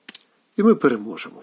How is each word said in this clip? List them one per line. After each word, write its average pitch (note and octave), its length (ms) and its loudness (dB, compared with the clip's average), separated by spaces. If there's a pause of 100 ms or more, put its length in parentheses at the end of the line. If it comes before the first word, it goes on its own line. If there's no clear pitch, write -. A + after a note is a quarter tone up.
(560)
І G#3 60 0
ми A3 120 6
переможемо A2+ 680 -2